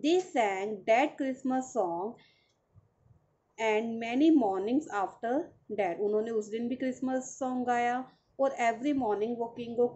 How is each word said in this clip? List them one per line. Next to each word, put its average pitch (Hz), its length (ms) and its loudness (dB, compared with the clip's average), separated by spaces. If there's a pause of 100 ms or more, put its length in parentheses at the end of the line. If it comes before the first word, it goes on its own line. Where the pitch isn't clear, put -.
They 339 200 4
sang 208 480 0 (160)
that 262 320 4
Christmas 262 560 -2
song 185 360 -2 (1500)
and 220 420 0
many 254 280 4 (120)
mornings 208 480 0 (140)
after 233 300 -4 (440)
that, 180 220 0
उन्होंने 214 320 0
उस 214 180 -2
दिन 226 180 -4
भी 254 80 -2
क्रिसमस 254 640 -4
सॉन्ग 254 280 -2
गाया 240 360 0 (360)
और 269 220 2
every 233 360 0
morning 226 400 -2
वो 233 80 -4 (120)
किंग 233 220 -8
और 240 160 4